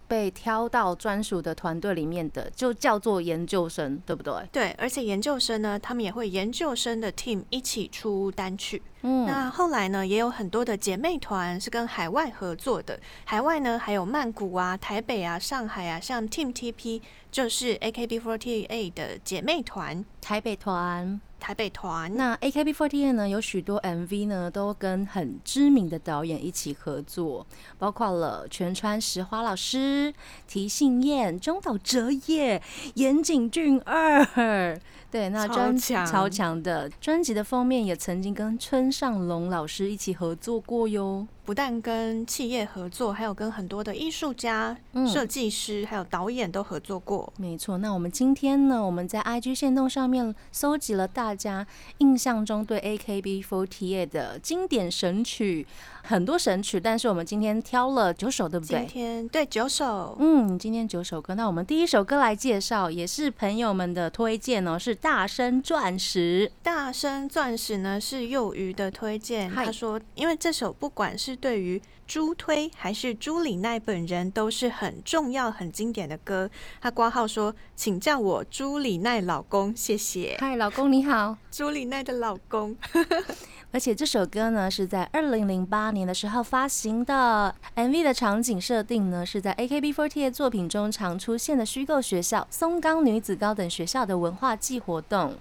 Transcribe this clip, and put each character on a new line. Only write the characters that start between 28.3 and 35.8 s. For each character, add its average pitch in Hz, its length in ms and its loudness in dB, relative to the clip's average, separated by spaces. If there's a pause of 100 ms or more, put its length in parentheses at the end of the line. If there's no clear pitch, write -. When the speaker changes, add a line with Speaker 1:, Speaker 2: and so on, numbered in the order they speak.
Speaker 1:
全 185 260 -4
川 214 240 0
石 185 240 -2
花 214 180 -4
老 226 140 0
师、 277 580 0 (360)
提 202 180 -2
信 247 340 4
彦、 247 380 2
中 339 220 -2
岛 247 160 -2
哲 240 340 0 (140)
也、 277 360 2 (340)
岩 269 280 6
井 262 260 4
俊 285 360 4
二。 233 920 6 (320)
对， 208 200 -2
那 214 180 0
专-， 247 320 4
Speaker 2:
超 - 0 -
强。 208 260 2